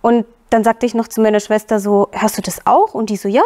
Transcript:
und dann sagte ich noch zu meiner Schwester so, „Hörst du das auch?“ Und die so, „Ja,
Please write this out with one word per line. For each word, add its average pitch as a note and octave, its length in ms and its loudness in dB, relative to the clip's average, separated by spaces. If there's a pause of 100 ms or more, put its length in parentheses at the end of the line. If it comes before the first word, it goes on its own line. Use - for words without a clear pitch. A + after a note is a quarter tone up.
und A#3 240 2 (240)
dann A3 160 2
sagte A3+ 220 0
ich A#3 80 -4
noch A3+ 140 -2
zu - 120 -4
meiner G#3+ 200 2
Schwester G#3+ 380 -2
so, G3+ 340 0
„Hörst - 260 -2
du G3+ 40 -4
das - 240 -10
auch?“ E4+ 280 2
Und A3 160 -4
die G#3 80 -4
so, G3+ 100 -6
„Ja, A#3 180 2